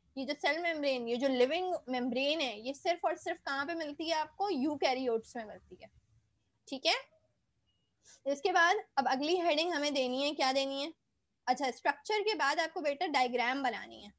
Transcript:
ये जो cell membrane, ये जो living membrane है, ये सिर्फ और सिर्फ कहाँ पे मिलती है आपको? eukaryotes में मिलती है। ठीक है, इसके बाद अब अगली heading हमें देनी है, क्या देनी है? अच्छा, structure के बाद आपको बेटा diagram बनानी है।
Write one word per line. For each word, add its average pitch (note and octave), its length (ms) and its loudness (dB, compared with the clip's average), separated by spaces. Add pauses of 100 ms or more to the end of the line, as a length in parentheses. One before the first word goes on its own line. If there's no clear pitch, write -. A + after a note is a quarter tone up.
(180)
ये C4+ 60 -4
जो C#4+ 100 -4
cell D#4 280 0
membrane, C#4+ 460 0
ये A#3+ 80 0
जो C4+ 120 2
living D4+ 460 2 (140)
membrane B3+ 520 0
है, A3+ 260 -4
ये C#4 80 -4
सिर्फ F4 300 -2
और F4 120 2
सिर्फ E4+ 300 -6
कहाँ C#4 200 -2
पे E4+ 80 -4
मिलती D#4 340 -6
है D#4+ 80 0
आपको? D#4 320 -2
eukaryotes C4 880 0
में A3+ 80 -8
मिलती F#3+ 380 -18
है। - 80 -20 (800)
ठीक C4+ 180 -4
है, A#4+ 320 0 (1080)
इसके C#4+ 260 0
बाद F4 240 6 (200)
अब B3+ 120 2
अगली D4 280 2
heading E4+ 380 2
हमें D4 200 0
देनी B3+ 280 0
है, D4 120 0
क्या C4 180 0
देनी C4+ 300 0
है? D#4+ 120 -8 (520)
अच्छा, B3+ 240 0
structure E4 500 -2
के G#4+ 140 0
बाद D4+ 260 0
आपको D#4+ 200 -2
बेटा D4 260 -2
diagram B3+ 560 0
बनानी A3+ 420 -6
है। G#3 140 -16